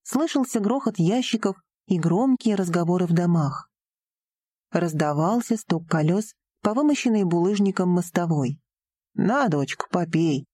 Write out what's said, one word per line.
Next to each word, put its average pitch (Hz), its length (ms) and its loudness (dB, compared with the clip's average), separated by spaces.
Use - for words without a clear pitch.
слышался 269 560 -2
грохот 220 380 -2
ящиков 208 580 0
и 180 120 0
громкие 214 560 2
разговоры 180 500 0
в 170 80 0
домах. 170 560 0
Раздавался 165 840 0
стук 170 320 -4
колёс 170 460 0
по 214 120 0
вымощенной 254 500 2
булыжником 190 680 2
мостовой. 165 680 -2
"На, 247 280 2
дочка, 143 420 -2
попей, 165 640 0